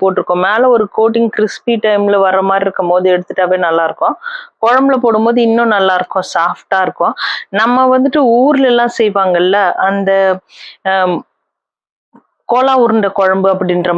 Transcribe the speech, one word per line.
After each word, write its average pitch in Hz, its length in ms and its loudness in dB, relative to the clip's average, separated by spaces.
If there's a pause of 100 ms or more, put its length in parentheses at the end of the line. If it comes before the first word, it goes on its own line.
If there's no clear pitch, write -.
போட்டிருக்கோம்। 185 460 -2
மேல 240 280 0
ஒரு 214 80 0 (140)
கோட்டிங் 226 300 0 (100)
கிறிஸ்பி 220 380 -2 (100)
டைம்ல 202 400 0
வர 185 100 0 (140)
மாதிரி 196 160 0
இருக்கும் 180 260 -2
போது 185 220 2
எடுத்துட்டாவே 180 520 -2
நல்லா 165 220 0
இருக்கும்। 180 280 -4 (480)
குழம்புல 262 420 2
போடும்போது 226 420 0
இன்னும் 226 280 0
நல்லா 190 260 0
இருக்கும், - 340 -6
சாஃப்டா 180 500 -2
இருக்கும்। 190 300 -4 (460)
நம்ம 247 340 2
வந்துட்டு 269 260 2 (160)
ஊர்ல 262 340 2
எல்லாம் 240 280 0
செய்வாங்கல்ல, 190 580 0 (300)
அந்த, 196 220 -2 (840)
ஆம், 185 260 0 (1300)
கோலா 254 240 2 (100)
உருண்டை 214 260 2 (100)
குழம்பு 190 320 2
அப்படின்ற 180 480 -2